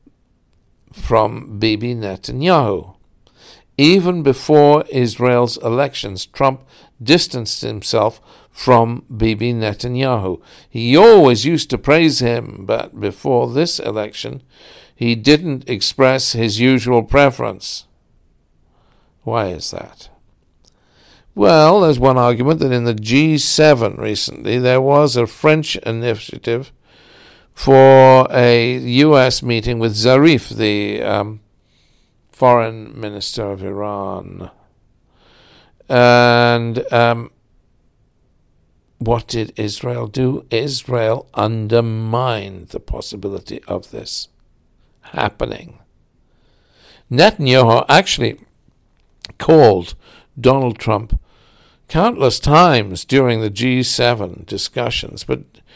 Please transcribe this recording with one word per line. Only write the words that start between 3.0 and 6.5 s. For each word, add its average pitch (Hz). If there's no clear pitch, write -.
Even 175
before 147
Israel's 123
elections, 117
Trump 135